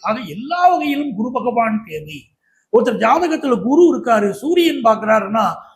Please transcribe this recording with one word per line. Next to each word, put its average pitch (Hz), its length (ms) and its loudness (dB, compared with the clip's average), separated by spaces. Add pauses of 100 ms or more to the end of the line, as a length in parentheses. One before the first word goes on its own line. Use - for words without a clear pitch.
ஆக 220 200 -4
எல்லா 262 460 -2
வகையிலும் 294 480 0
குரு 220 180 -6
பகவான் 226 520 -2
தேவை. 156 400 -12 (480)
ஒருத்தர் 214 280 2
ஜாதகத்துல 269 640 0
குரு 285 340 4
இருக்காரு, 214 340 0
சூரியன் 311 520 0
பாக்குறாருன்னா 214 680 0 (260)